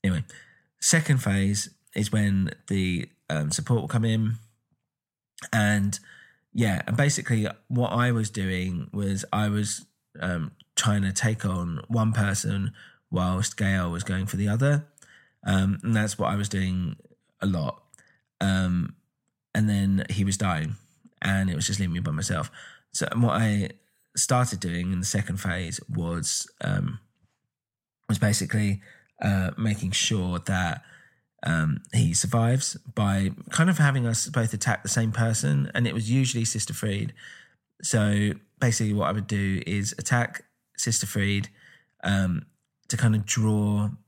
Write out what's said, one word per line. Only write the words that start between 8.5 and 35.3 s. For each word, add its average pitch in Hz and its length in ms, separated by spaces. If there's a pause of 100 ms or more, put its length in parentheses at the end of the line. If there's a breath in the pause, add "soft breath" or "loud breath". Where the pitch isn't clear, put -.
was 98 400
I 107 160
was, 104 380 (340)
um, 87 320 (220)
trying 104 280
to 95 100
take 110 320
on 87 440
one 110 240
person 98 600 (380 loud breath)
whilst 90 460
Gail 95 340
was 87 120
going 95 240
for 92 100
the 101 120
other. 143 380 (580 loud breath)
Um, 95 380
and 113 120
that's 107 240
what 85 140
I 101 40
was 101 120
doing 92 480 (440)
a 98 60
lot. 85 360 (580 soft breath)
Um, 92 560 (580)
and 107 140
then 98 420
he 98 140
was 98 120
dying 87 400 (460)
and 98 260
it 87 60
was 82 120
just 101 120
leaving 87 160
me 87 60
by 78 100
myself. 76 400 (420 loud breath)
So - 220
what 113 260
I 104 300 (460)
started 123 440
doing 87 320
in 90 80
the 92 60
second 98 320
phase 87 400 (100)
was, 85 580 (160)
um, 50 380 (1080)
was 101 100
basically, 104 640 (400 loud breath)
uh, 95 340
making 101 360
sure 90 480
that, 90 440 (580 loud breath)
um, 80 400 (100)
he 107 200
survives 117 640 (180)
by 98 360 (200)
kind 170 200
of 165 80
having 135 280
us 113 220
both 117 240
attack 107 300
the - 60
same 113 240
person. 117 640